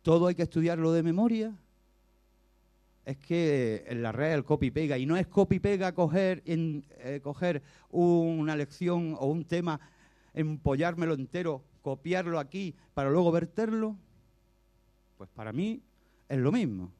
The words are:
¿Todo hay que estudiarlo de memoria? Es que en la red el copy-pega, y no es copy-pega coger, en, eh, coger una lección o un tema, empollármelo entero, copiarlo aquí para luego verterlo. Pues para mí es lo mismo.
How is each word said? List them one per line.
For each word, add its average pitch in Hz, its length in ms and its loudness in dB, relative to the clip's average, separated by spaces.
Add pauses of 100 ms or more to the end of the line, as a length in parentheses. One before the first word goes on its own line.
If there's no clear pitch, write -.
¿Todo 170 280 4
hay 180 60 0
que 170 100 -2
estudiarlo 165 480 0
de 165 100 2
memoria? 220 520 0 (1500)
Es 135 140 -8
que 135 680 0
en 120 160 -6
la 113 100 -4
red 147 200 0
el 139 120 0
copy-pega, 147 520 0
y 131 80 -2
no 165 140 2
es 180 80 0
copy-pega 190 680 2
coger, 180 540 0
en, 160 400 -2 (140)
eh, 135 220 -8
coger 147 400 -2 (280)
una 165 640 4
lección 165 640 -2
o 135 80 -2
un 156 180 0
tema, 170 340 -2 (540)
empollármelo 156 800 -2
entero, 147 500 -4 (200)
copiarlo 170 560 -4
aquí 170 360 -8 (200)
para 139 160 0
luego 170 200 4
verterlo. 214 680 -2 (1200)
Pues 95 100 -18
para 110 240 -10
mí 196 300 -4 (480)
es 139 80 0
lo 127 120 4
mismo. 107 500 -2